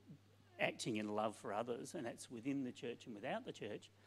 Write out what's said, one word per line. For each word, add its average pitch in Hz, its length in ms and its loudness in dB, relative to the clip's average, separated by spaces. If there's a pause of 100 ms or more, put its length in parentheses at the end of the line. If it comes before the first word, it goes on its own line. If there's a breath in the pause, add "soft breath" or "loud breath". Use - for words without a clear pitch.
(600)
acting - 360 4
in 107 180 2
love 107 220 4
for - 160 -4
others, 120 420 0
and 165 100 -2
that's - 260 -6
within 135 340 0
the 123 80 0
church - 340 -4
and 117 80 -6
without 151 320 -2
the 160 60 -2
church. - 380 -6 (160 loud breath)